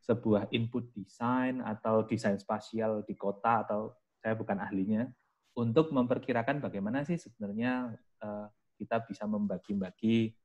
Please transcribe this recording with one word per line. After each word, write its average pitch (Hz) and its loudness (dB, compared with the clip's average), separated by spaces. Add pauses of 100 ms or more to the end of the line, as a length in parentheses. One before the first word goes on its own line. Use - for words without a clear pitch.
sebuah 107 2
input 120 -2
design 127 -2
atau 110 2
desain 110 0
spasial 110 -2
di 98 -6
kota, 107 2
atau 110 -4 (240)
saya 113 0
bukan 101 -2
ahlinya, 104 0 (480)
untuk 120 4
memperkirakan 123 2
bagaimana 107 -2
sih 175 0
sebenarnya, 165 -4 (240)
eh, 104 -8 (300)
kita 113 -2
bisa 104 -10
membagi-bagi 104 0 (100)